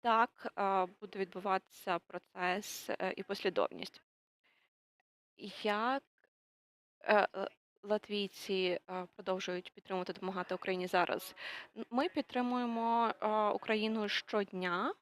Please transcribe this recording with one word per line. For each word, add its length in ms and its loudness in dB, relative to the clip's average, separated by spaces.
Так, 520 2
а, 320 2
буде 180 -10
відбуватися 800 -2
процес, 920 -4
е, 260 -2
і 60 -8
послідовність. 800 -2
Як, 400 0
е, 300 6
е, 140 -4
латвійці, 1000 0
е, 160 -6
продовжують 580 -4
підтримувати, 380 -4
допомагати 420 -4
Україні 320 -2
зараз? 480 0
Н-, 140 -6
ми 180 2
підтримуємо, 1120 0
е, 60 2
Україну 600 0
щодня. 920 0